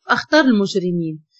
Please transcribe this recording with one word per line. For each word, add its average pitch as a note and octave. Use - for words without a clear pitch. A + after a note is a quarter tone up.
في -
أخطار D4+
المجرمين، F3+